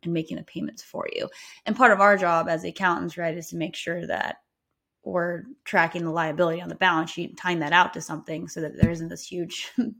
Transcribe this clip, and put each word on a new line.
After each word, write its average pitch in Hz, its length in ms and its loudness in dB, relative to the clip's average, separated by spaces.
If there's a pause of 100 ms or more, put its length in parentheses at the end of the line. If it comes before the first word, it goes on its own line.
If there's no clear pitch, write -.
and 170 80 -2
making 165 240 -4
the 170 80 -10
payments - 400 -10
for - 280 -8
you. - 160 -4 (380)
And 214 80 0
part 240 160 8
of 196 100 6
our 202 160 8
job 170 320 2
as 165 140 0
accountants, 175 540 -2
right, 170 200 -4
is 165 120 -12
to 170 80 -8
make 165 180 -4
sure 170 320 -6
that - 300 -4 (720)
we're 175 360 -2 (220)
tracking 170 380 2
the 165 80 -2
liability 165 520 0
on 175 80 -10
the 170 40 -10
balance 165 360 2
sheet - 180 -8
and - 80 -20
tying 180 220 -2
that 151 160 2
out 180 180 6
to 165 80 -10
something 156 480 -8
so 170 140 -10
that 151 160 -6
there 165 120 4
isn't 165 200 -6
this 175 160 -12
huge 180 440 -8 (300)